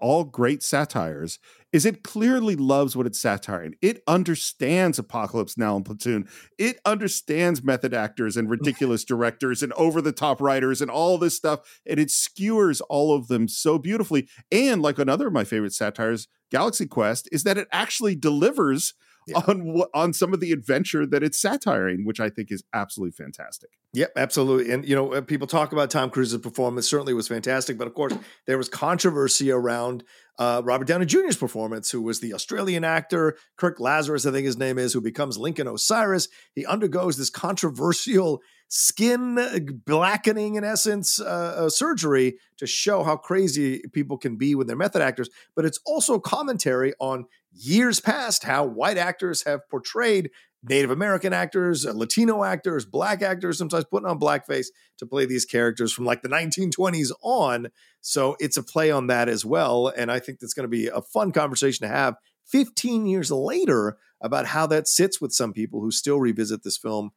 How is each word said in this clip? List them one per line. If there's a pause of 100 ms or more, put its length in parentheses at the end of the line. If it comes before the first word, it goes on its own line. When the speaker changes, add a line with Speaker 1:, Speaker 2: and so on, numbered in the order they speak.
Speaker 1:
all
great
satires, (320)
is
it
clearly
loves
what
it's
satiring.
It
understands
Apocalypse
Now
and
Platoon. (300)
It
understands
method
actors
and
ridiculous
<laughs>
directors
and
over-the-top
writers
and
all
this
stuff. (240)
And
it
skewers
all
of
them
so
beautifully. (240)
And
like
another
of
my
favorite
satires, (240)
Galaxy
Quest,
is
that
it
actually
delivers (320)
Speaker 2:
Yeah.
Speaker 1:
on
wha-,
on
some
of
the
adventure
that
it's
satiring,
which
I
think
is (100)
absolutely
fantastic. (240)
Speaker 2:
Yep,
absolutely.
And,
you
know,
uh,
people
talk
about
Tom
Cruise's
performance,
certainly
was
fantastic.
But
of
course, (320)
there
was
controversy
around, (340)
uh,
Robert
Downey
Junior's
performance,
who
was
the
Australian
actor, (220)
Kirk
Lazarus,
I
think
his
name
is,
who
becomes
Lincoln
Osiris. (260)
He
undergoes
this
controversial (260)
skin
blackening,
in
essence,
uh,
uh,
surgery (200)
to
show
how
crazy (100)
people
can
be
when
they're
method
actors. (260)
But
it's
also
commentary
on (260)
years
past,
how
white
actors
have
portrayed (320)
Native
American
actors,
uh,
Latino
actors,
black
actors,
sometimes
putting
on
blackface (300)
to
play
these
characters
from,
like,
the
nineteen
twenties (100)
on. (320)
So
it's
a
play
on
that
as
well.
And
I
think
that's
gonna
be
a
fun
conversation
to
have (280)
fifteen
years
later (240)
about
how
that
sits
with
some
people
who
still
revisit
this
film